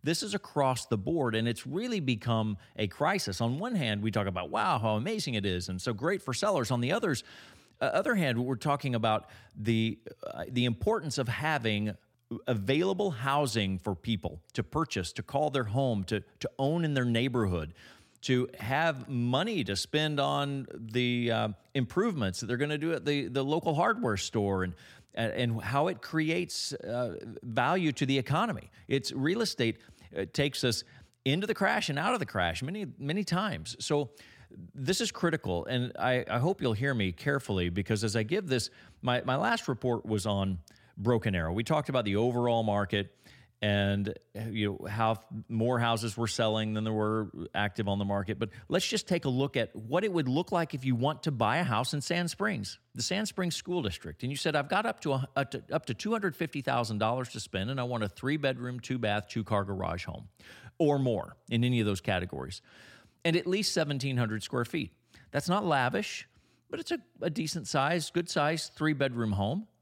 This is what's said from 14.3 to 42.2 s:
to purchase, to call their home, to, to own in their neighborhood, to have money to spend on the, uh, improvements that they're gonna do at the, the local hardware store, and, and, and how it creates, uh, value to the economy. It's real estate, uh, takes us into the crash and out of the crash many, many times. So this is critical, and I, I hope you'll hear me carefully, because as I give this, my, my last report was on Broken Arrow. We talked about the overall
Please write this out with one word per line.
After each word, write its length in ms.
to 120
purchase, 500
to 100
call 280
their 120
home, 400
to, 180
to 180
own 240
in 120
their 100
neighborhood, 680
to 260
have 480
money 560
to 140
spend 420
on 540
the, 580
uh, 160
improvements 680
that 60
they're 100
gonna 200
do 140
at 140
the, 240
the 120
local 320
hardware 440
store, 460
and, 120
and, 200
and 280
how 260
it 140
creates, 720
uh, 460
value 500
to 140
the 120
economy. 520
It's 240
real 300
estate, 360
uh, 160
takes 320
us 220
into 220
the 80
crash 340
and 80
out 160
of 60
the 80
crash 340
many, 240
many 280
times. 540
So 320
this 280
is 100
critical, 540
and 340
I, 300
I 100
hope 220
you'll 100
hear 220
me 180
carefully, 580
because 360
as 100
I 80
give 240
this, 220
my, 240
my 100
last 320
report 380
was 200
on 340
Broken 380
Arrow. 160
We 140
talked 240
about 160
the 100
overall 480